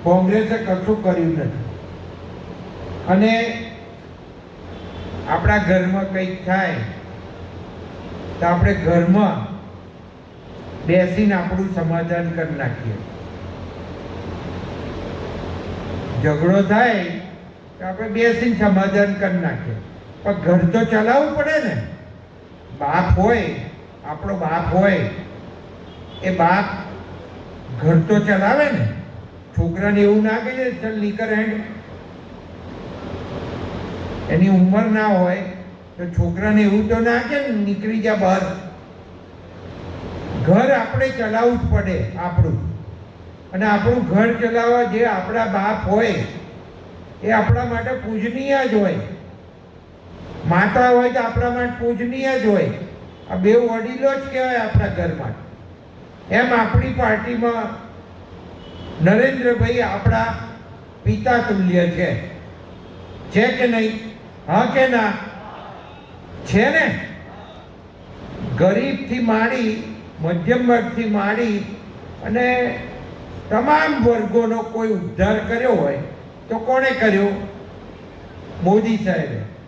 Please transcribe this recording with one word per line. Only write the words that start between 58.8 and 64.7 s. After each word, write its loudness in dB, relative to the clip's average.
નરેન્દ્રભાઈ 4
આપણા 0
પિતા 2
તુલ્ય 2
છે. -2
છે 4
કે 2
નહીં? 0
હા 4